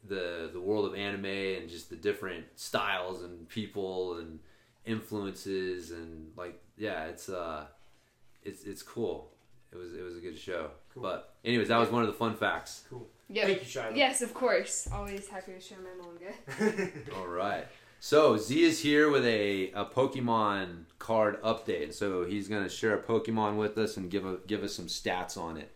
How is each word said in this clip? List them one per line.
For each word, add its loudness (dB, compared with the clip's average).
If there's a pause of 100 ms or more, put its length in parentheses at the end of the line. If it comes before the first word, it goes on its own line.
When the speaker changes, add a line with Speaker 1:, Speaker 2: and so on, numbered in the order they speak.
Speaker 1:
the, -4
the -8
world 2
of -4
anime, -4
and -2
just -14
the -10
different -2 (100)
styles -2
and -14
people -4
and -10 (460)
influences, -4
and, -12
like, -12 (180)
yeah, -4
it's, -10
uh, -6 (760)
it's, -12
it's -10
cool. -4 (400)
It -16
was, -10
it -8
was -8
a -10
good -10
show. -4 (220)
Speaker 2:
Cool. -10
Speaker 1:
But -6 (100)
anyways, 4
that 6
was 6
one 4
of 4
the 0
fun 0
facts. -2
Speaker 2:
Cool. -12 (200)
Speaker 3:
Yep. 0
Speaker 2:
Thank 4
you, -10
Shiloh. -4
Speaker 3:
Yes, 4
of -6
course. 2
Always -6
happy -12
to -12
share -16
my -6
manga. 2 (200)
Speaker 2:
<laughs> -10
Speaker 1:
All -6
right. -2 (340)
So 8
Z 4
is 6
here 6
with 6
a, 2
a -2
Pokemon 2 (120)
card 4
update. 0
So 0
he's -2
gonna 0
share 2
a -2
Pokemon 2
with 0
us 0
and -4
give 0
a, -4 (100)
give 0
us -4
some -8
stats -2
on -6
it. -12